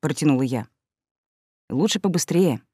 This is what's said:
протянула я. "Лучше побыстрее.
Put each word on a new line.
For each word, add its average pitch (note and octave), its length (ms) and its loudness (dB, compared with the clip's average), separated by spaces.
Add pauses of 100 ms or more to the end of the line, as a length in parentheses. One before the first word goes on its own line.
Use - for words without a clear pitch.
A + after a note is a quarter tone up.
протянула C#3 420 0
я. A#2+ 260 -4 (1000)
"Лучше F3+ 320 0
побыстрее. E3+ 600 0 (120)